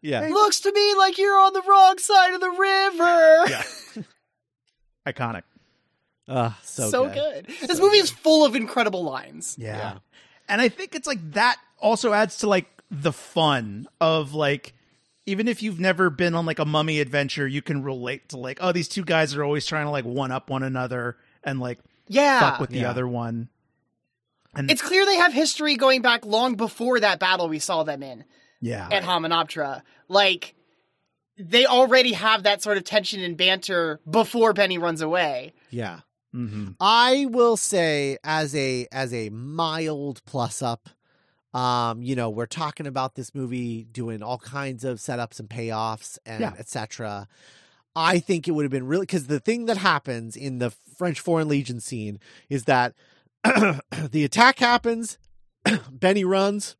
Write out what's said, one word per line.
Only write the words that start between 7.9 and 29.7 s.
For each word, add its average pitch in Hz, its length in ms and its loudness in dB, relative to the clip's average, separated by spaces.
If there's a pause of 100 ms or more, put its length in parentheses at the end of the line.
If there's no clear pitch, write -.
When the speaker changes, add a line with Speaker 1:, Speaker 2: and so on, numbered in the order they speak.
Speaker 3:
is 381 120 2
Speaker 1:
good. - 100 -16
Speaker 3:
full 311 240 8
of 240 100 2
incredible 214 500 -2
lines. 135 540 -10
Speaker 2:
Yeah. 107 180 -10
Speaker 1:
Yeah. 101 220 -10 (500)
Speaker 2:
And 208 120 2
I 247 80 4
think 381 260 -6
it's, 311 120 -8
like, 170 260 -6
that 233 240 2 (220)
also 220 340 2
adds 208 260 0
to, 208 100 -2
like, 190 180 2 (240)
the 147 220 -2
fun 127 760 -2 (140)
of, 160 340 0
like, 147 400 -2 (520)
even 202 220 -2
if 226 140 -4
you've 196 180 -6
never 185 300 2
been 170 240 0
on, 170 120 0
like, 160 120 -4
a 156 60 0
Mummy 151 360 0
adventure, 139 460 -2
you 139 160 -4
can 143 200 -4
relate 135 480 -8
to, 139 60 -14
like, 127 240 -12
"Oh, 180 120 0
these 175 160 -2
two 190 160 -6
guys 156 300 2
are 147 100 -4
always 147 220 -2
trying 151 200 -4
to, 147 40 -4
like, 139 140 -4
one 131 280 -4
up 131 180 -8
one 131 120 -4
another 127 540 -6 (280)
and, 135 160 -6
like, 123 180 -8 (300)
Speaker 3:
Yeah. 269 320 4
Speaker 2:
fuck 147 200 2
with 123 100 -4
the 123 100 -4
Speaker 1:
Yeah. 120 100 0
Speaker 2:
other 123 160 -4
one." 117 420 -6 (1080)
And 139 160 -6
Speaker 3:
It's - 120 2
clear 370 240 2
they 392 100 2
have 349 160 4
history 302 440 0
going 262 260 4
back 233 240 2
long 226 300 0
before 233 440 -2
that 196 200 2
battle 185 280 0
we 156 120 -4
saw 160 240 -2
them 143 180 -6
in 127 220 -16 (360)
Speaker 2:
Yeah. 120 300 -6
Speaker 3:
at 196 140 0
Hamunaptra. 165 760 -2 (260)